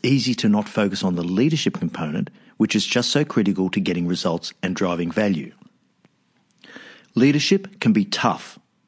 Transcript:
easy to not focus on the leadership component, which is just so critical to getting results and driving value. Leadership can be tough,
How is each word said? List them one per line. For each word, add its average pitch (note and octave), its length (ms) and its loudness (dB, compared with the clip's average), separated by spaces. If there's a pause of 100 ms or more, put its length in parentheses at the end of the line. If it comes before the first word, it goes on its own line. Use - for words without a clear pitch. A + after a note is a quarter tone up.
easy B2+ 320 2
to - 120 0
not G#2 220 2
focus G2 340 -2
on F#2 120 0
the E2+ 80 -2
leadership B2 500 0
component, D#2+ 560 -6 (260)
which A2 200 0
is G#2 100 0
just A#2+ 240 -2
so C#3+ 160 2
critical F#2+ 460 0
to G#2 80 -2
getting F2 280 -2
results F2 540 -4
and F#2 140 -4
driving F2 360 -2
value. G2 420 -2 (1600)
Leadership C#3+ 640 2
can A2 140 4
be G2+ 120 2
tough, - 540 -4 (280)